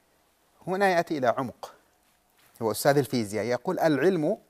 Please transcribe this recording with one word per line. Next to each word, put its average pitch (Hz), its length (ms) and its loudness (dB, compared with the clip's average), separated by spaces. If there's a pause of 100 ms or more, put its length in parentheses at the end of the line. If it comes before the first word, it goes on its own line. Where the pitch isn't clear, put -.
(680)
هنا 190 220 0
يأتي 170 300 0
إلى 165 200 2
عمق، - 360 -10 (880)
هو 110 80 0
أستاذ 143 280 2
الفيزياء، 107 460 -2
يقول: 120 340 -4
"العلم 160 580 2 (140)